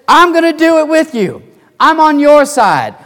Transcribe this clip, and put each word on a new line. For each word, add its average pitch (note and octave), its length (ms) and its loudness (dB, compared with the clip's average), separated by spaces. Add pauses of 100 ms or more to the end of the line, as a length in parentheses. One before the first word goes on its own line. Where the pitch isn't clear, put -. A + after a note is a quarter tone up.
"I'm E4 260 2
gonna E4 200 0
do D#4+ 260 0
it D4+ 80 -2
with D#4 260 -2
you. G3 300 -8 (360)
I'm D#4+ 200 0
on D#4 200 0
your D4 260 2
side. F3 500 -2 (100)